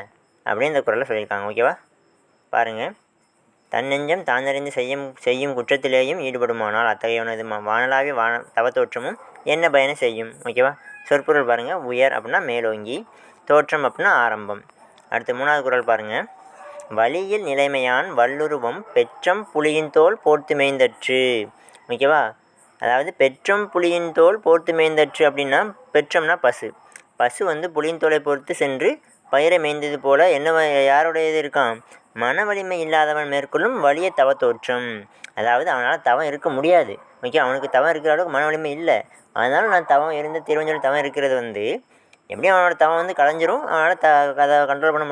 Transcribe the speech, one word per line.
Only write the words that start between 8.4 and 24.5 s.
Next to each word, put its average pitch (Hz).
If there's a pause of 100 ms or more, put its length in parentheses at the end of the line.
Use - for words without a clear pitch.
தவத்தோற்றமும் 123 (280)
என்ன 156
பயனை 139
செய்யும்?" 113 (100)
ஓகேவா? 123 (320)
சொற்பொருள் 147
பாருங்க. 120
உயர் 127
அப்படின்னா 123
மேலோங்கி, 117 (380)
தோற்றம் 147
அப்படின்னா 170 (120)
ஆரம்பம். 107 (460)
அடுத்து 117
மூணாவது 143
குறள் 123
பாருங்க. 113 (640)
"வலியில் 180
நிலைமையான் 139
வல்லுருவம் 139 (120)
பெற்றம் 180
புலியின் 151
தோல் 170
போர்த்து 151
மேய்ந்தற்று." 131 (400)
ஓகேவா? 127 (440)
அதாவது 131
"பெற்றம் 196
புலியின் 170
தோல் 175
போர்த்து 165